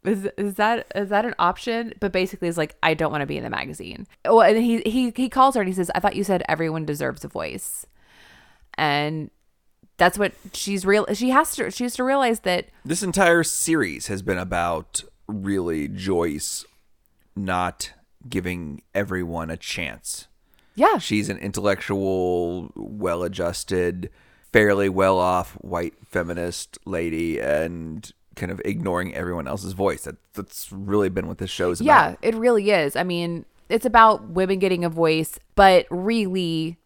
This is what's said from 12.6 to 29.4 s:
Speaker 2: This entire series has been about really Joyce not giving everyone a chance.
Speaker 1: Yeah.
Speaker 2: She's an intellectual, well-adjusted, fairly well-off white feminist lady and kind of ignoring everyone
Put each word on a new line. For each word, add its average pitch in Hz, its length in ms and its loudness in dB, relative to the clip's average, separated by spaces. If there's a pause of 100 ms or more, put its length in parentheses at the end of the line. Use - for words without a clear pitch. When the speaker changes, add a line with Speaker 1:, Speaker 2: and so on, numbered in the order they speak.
Speaker 2:
This 170 200 -2
entire 175 400 4
series 135 640 -2
has 95 160 -4
been 92 160 -2
about 87 640 -4 (240)
really 95 600 -2
Joyce 87 760 -2 (720)
not 90 560 -4 (380)
giving 87 520 -6 (140)
everyone 85 540 -4
a 80 80 -8
chance. - 720 -10 (460)
Speaker 1:
Yeah. 339 220 4
Speaker 2:
She's 107 300 0
an 101 120 -6
intellectual, 95 1400 -2
well-adjusted, 90 1300 -4 (420)
fairly 101 380 4
well-off 92 720 2
white 87 320 -6 (160)
feminist 87 760 -6
lady 82 540 -2
and 80 680 -4 (260)
kind 90 160 -6
of 92 140 -8
ignoring 92 480 -4
everyone 85 340 -6